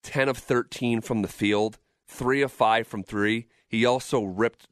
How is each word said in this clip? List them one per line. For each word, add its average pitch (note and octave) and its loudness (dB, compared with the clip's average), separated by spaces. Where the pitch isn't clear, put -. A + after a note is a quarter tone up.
ten C3+ 0
of B2 -2
thirteen A#2+ -2
from A2 -2
the F#2+ -2
field, G#2 0
three C3 0
of C3+ 0
five A2+ 2
from G2+ -8
three. G#2+ -2
He A2 0
also B2 0
ripped G2 -2